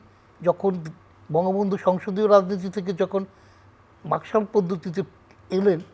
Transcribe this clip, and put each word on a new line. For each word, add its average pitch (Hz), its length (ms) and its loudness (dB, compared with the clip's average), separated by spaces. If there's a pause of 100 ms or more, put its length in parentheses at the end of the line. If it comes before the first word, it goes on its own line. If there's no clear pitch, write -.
(420)
যখন 175 320 0 (580)
বঙ্গবন্ধু 190 440 0
সংসদীয় 185 520 0
রাজনীতি 196 400 4
থেকে 190 240 -6
যখন 190 320 -2 (800)
বাকশাল 165 460 -2
পদ্ধতিতে 185 500 -2 (480)
এলেন, 190 300 2 (140)